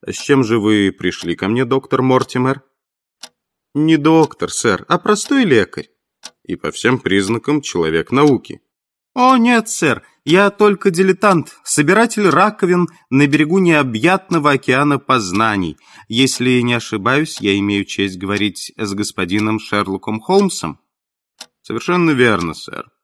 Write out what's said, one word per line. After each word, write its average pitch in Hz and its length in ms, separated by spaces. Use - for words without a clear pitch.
"С 98 100
чем 135 280
же 113 140
вы 104 400
пришли 85 380
ко 98 120
мне, 123 180
доктор 131 340
Мортимер?" 131 640
Не 160 180
доктор, 156 540
сэр, - 380
а 175 100
простой 240 460
лекарь. 123 440
И 90 120
по 78 160
всем 123 260
признакам 107 640
человек 82 500
науки. 135 500
О, 254 220
нет, 233 320
сэр, 139 340
я 190 260
только 202 400
дилетант, 185 720
собиратель 202 680
раковин 180 600
на 139 200
берегу 151 320
необъятного 151 920
океана 139 480
познаний. 101 800
Если 123 520
не 120 140
ошибаюсь, 120 680
я 101 200
имею 101 240
честь 95 340
говорить 101 580
с 101 180
господином 104 680
Шерлоком 104 600
Холмсом. 180 600
Совершенно 170 480
верно, 107 440
сэр. - 360